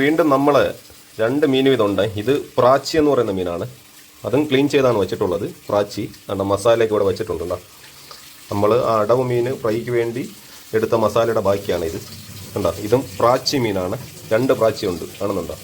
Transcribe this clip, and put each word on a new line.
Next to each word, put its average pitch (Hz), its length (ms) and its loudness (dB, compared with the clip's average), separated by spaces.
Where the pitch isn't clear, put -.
വീണ്ടും 156 320 2
നമ്മൾ 143 200 4
രണ്ട് 135 300 0
മീൻ 135 200 4
വീതമുണ്ട്. 101 320 2
ഇത് 127 120 0
പ്രാച്ചി 131 420 2
എന്ന് 147 120 4
പറയുന്ന 113 260 2
മീനാണ്, 90 280 -4
അതും 123 240 2
ക്ലീൻ 139 240 4
ചെയ്താണ് 123 280 4
വെച്ചിട്ടുള്ളത്. 95 440 -2
പ്രാച്ചി 104 360 -2
നമ്മുടെ 98 260 -4
മസാലയൊക്കെ 113 420 2
ഇവിടെ 101 160 2
വെച്ചിട്ടുണ്ട്. 85 340 -4
കണ്ടോ? 90 140 -6
നമ്മൾ 104 200 2
ആ 113 120 2
അടവ് 120 280 2
മീൻ 120 160 0
ഫ്രൈക്ക് 117 360 -2
വേണ്ടി 117 240 -2
എടുത്ത 110 180 0
മസാലയുടെ 113 440 2
ബാക്കിയാണ് 98 420 -2
ഇത്. 92 80 -6
കണ്ടോ? 90 180 0
ഇതും 123 160 2
പ്രാച്ചി 135 460 2
മീനാണ്, 98 340 -2
രണ്ട് 127 280 2
പ്രാച്ചിയുണ്ട്, 101 440 0
കാണുന്നുണ്ടോ? 90 460 -4